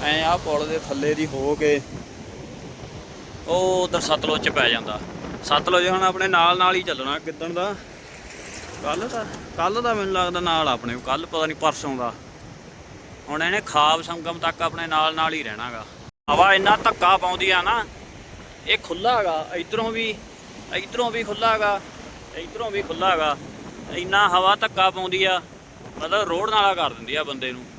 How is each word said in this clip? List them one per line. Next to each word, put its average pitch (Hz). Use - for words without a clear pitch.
ਐਂ 156
ਆਹ 170
ਪੁਲ 151
ਦੇ 160
ਥੱਲੇ 147
ਦੀ 156
ਹੋ 135
ਕੇ 147
ਉਹ 185
ਉਧਰ 175
ਸਤਲੁਜ 156
ਚ 156
ਪੈ 131
ਜਾਂਦਾ। 107
ਸਤਲੁਜ 175
ਹੁਣ 185
ਆਪਣੇ 185
ਨਾਲ 175
ਨਾਲ 185
ਹੀ 185
ਚੱਲਣਾ। 143
ਕਿੱਦਣ 156
ਦਾ? 185
ਕੱਲ੍ਹ 170
ਦਾ, 233
ਕੱਲ੍ਹ 196
ਦਾ 240
ਮੈਨੂੰ 196
ਲੱਗਦਾ 180
ਨਾਲ 165
ਆਪਣੇ, 120
ਕੱਲ੍ਹ 143
ਪਤਾ 160
ਨਹੀਂ 156
ਪਰਸੋਂ 151
ਦਾ। 117
ਹੁਣ 151
ਇਹਨੇ 190
ਖਾਬ 151
ਸੰਗਮ 170
ਤੱਕ 165
ਆਪਣੇ 165
ਨਾਲ 156
ਨਾਲ 160
ਹੀ 156
ਰਹਿਣਾ 113
ਗਾ। 110
ਹਵਾ 185
ਇੰਨਾ 196
ਧੱਕਾ 190
ਪਾਉਂਦੀ 180
ਆ 185
ਨਾ, 214
ਇਹ 208
ਖੁੱਲ੍ਹਾ 208
ਗਾ, 160
ਇੱਧਰੋਂ 220
ਵੀ, 226
ਇੱਧਰੋਂ 226
ਵੀ 226
ਖੁੱਲ੍ਹਾ 214
ਗਾ, 208
ਇੱਧਰੋਂ 214
ਵੀ 202
ਖੁੱਲ੍ਹਾ 175
ਗਾ। 151
ਇੰਨਾ 190
ਹਵਾ 185
ਧੱਕਾ 190
ਪਾਉਂਦੀ 185
ਆ, 185
ਮਤਲਬ 185
ਰੋਡ 190
ਨਾਲਾ 202
ਕਰ 156
ਦਿੰਦੀ 117
ਆ 156
ਬੰਦੇ 131
ਨੂੰ। 123